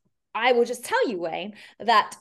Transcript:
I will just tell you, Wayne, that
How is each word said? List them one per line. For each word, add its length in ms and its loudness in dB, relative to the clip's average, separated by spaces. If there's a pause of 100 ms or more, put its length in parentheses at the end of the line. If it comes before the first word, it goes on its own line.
(340)
I 200 2
will 100 4
just 220 -4
tell 240 0
you, 100 -4
Wayne, 360 -6 (240)
that 420 2